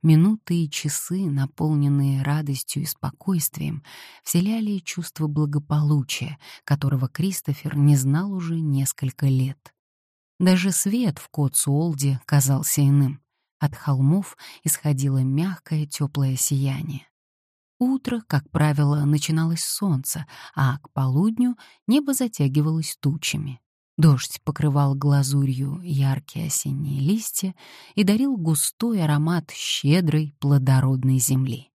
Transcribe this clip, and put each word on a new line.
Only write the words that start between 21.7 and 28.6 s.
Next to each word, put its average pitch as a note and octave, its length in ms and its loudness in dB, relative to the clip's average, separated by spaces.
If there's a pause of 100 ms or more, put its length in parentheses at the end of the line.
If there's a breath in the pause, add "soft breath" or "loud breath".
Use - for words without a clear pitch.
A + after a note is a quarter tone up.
небо C#4 260 2
затягивалось D#3 840 0
тучами. D3 600 -4 (380)
Дождь D3+ 460 4
покрывал C#3+ 500 0
глазурью C#3 880 0
яркие C#3+ 640 -2
осенние C#3 560 -4
листья F#3+ 540 -2 (400 loud breath)
и G3+ 80 -16
дарил A3+ 340 0
густой F3 680 -2